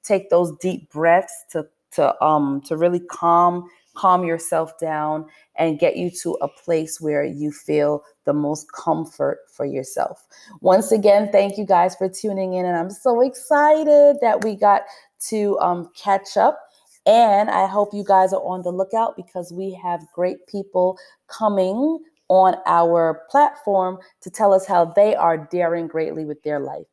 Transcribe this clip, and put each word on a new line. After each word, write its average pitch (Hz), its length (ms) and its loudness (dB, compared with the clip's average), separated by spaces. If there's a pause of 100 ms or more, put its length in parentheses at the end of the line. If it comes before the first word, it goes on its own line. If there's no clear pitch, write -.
Take 196 260 -2
those 170 280 2
deep - 340 -6
breaths 165 600 0
to, 156 160 -8 (240)
to, - 300 0
um, 143 440 0
to 160 100 -6
really 175 240 0
calm, 175 680 0 (260)
calm 180 300 2
yourself 165 520 -4
down 156 480 -6 (300)
and 160 240 -2
get 170 160 2
you 175 140 -6 (140)
to 170 180 -4
a - 80 -6
place 160 500 -6
where 147 240 -2
you 143 280 -6
feel 147 520 -2 (220)
the 143 80 -2
most 147 400 -6
comfort 156 680 -6 (120)
for 147 120 -8
yourself. - 640 -8 (320)
Once 202 320 2
again, 208 400 2
thank 202 260 0
you 208 80 -6
guys 185 300 2
for 190 140 -4
tuning 190 460 -6
in, 185 100 -4
and 175 100 -2
I'm 170 140 -4
so 233 320 0
excited 294 1000 4
that 226 220 2
we 214 120 -2
got 202 260 4 (460)
to, 208 320 -2
um, 175 360 -2
catch 196 400 -4
up. 208 240 2 (480)
And 214 420 4
I 190 160 2
hope 208 300 -2
you 202 80 -8
guys 190 280 4
are 190 120 -2
on 185 180 -6
the 175 80 -6
lookout 196 460 -2
because 175 360 -14
we 185 300 -10
have 175 320 -6
great 180 320 -4
people 185 540 -4 (260)
coming 214 720 -2 (300)
on 185 300 4 (100)
our 170 640 2
platform 196 680 0 (240)
to - 80 -14
tell 196 240 2
us 190 140 2
how 175 180 2
they 202 300 2
are 165 200 2
daring 170 520 -4
greatly 160 380 -6
with 151 180 -12
their 147 160 -4
life. 143 340 -10